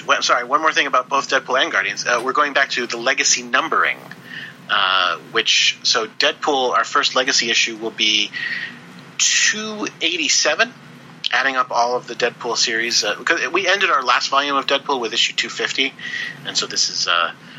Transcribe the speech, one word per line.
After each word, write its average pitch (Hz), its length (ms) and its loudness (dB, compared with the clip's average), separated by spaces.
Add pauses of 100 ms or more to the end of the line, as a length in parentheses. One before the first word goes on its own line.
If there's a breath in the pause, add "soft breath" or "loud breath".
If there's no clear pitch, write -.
well, 139 140 2
sorry, 131 220 2
one 135 180 0
more 156 100 2
thing 151 140 2
about 127 240 0
both 135 200 0
Deadpool 131 300 2
and 156 120 0
Guardians. 98 340 -2
Uh, 143 180 2
we're 131 100 0
going 143 200 2
back 139 180 2
to 123 140 -2
the 117 120 -6
legacy 127 440 2
numbering, 120 560 0 (720 loud breath)
uh, 95 480 2 (140)
which, - 500 2
so 113 240 2
Deadpool, 135 720 0
our 113 60 4
first - 320 0
legacy 127 340 2
issue 113 280 2
will 110 140 -6
be 107 380 2 (880 loud breath)
two 214 680 0 (140)
eighty-seven, 165 680 2 (600)
adding 131 260 0
up 123 140 0
all 120 260 2
of 117 100 -8
the 123 60 -8
Deadpool 120 420 -2
series, 113 480 0
uh, 104 120 -2
'cause - 360 0
we 185 160 0
ended 190 220 2
our 147 140 2
last 123 260 2
volume 139 260 2
of 131 120 0
Deadpool 139 340 0
with 113 120 -2
issue - 200 2
two - 160 -2
fifty, - 440 -2 (520 loud breath)
and 98 120 -6
so 101 100 0
this - 220 -2
is, - 180 -4
uh, 87 240 2 (280 loud breath)